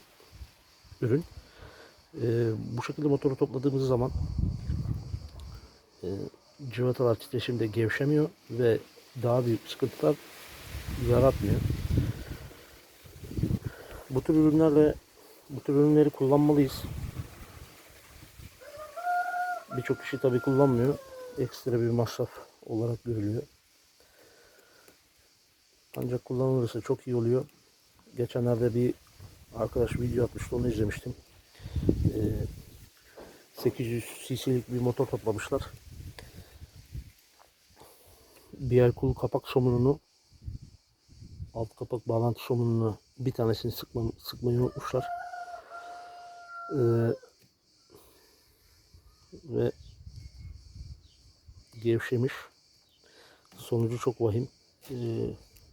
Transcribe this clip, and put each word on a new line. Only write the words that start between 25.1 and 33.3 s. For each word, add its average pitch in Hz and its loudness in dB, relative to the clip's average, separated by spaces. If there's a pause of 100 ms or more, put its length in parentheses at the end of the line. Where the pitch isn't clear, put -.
Ancak 123 -4
kullanılırsa 127 0
çok - -4
iyi 123 -2
oluyor. 120 2 (720)
Geçenlerde 120 2
bir 123 2 (600)
arkadaş 117 0
video 120 0
atmıştı, - -6
onu 120 0
izlemiştim. 110 -2 (720)
Ee, - 2 (1080)